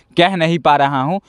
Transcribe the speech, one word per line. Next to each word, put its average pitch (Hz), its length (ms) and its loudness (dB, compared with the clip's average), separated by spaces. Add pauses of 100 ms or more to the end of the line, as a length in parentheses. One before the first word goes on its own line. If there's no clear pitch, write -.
(180)
कह 180 180 2
नहीं 165 240 -2
पा 147 160 2
रहा 139 260 0
हूं, 165 280 -4